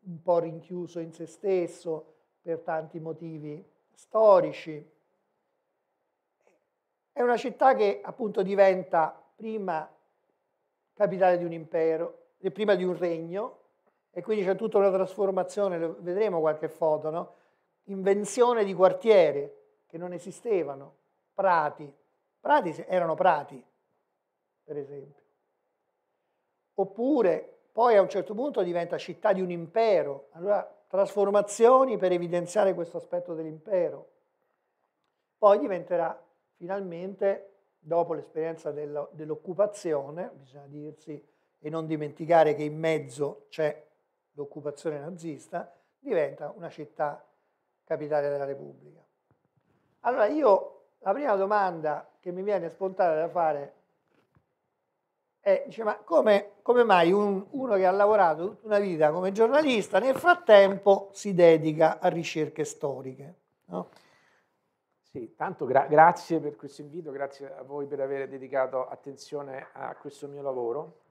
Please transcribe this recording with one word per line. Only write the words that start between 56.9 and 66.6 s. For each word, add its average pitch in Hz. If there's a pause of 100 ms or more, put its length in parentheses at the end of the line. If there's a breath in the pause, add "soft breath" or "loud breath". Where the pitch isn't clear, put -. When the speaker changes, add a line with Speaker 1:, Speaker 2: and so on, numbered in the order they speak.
Speaker 1:
un, 202
uno 254
che 190
ha 180
lavorato 196
tutta 220
una 208
vita 165
come 185
giornalista 233
nel 262
frattempo 196
si 202
dedica 160
a 185
ricerche 160
storiche?" 135 (320)
No? - (1120 soft breath)
Speaker 2:
Sì, -
tanto 165
gra-, 131
grazie 165
per 147
questo -